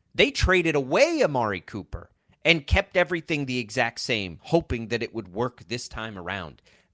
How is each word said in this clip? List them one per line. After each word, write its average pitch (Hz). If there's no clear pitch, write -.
They 180
traded 175
away 214
Amari 120
Cooper -
and 160
kept 190
everything 165
the 127
exact 117
same, 98
hoping 131
that 113
it -
would 104
work 113
this 117
time 110
around. 87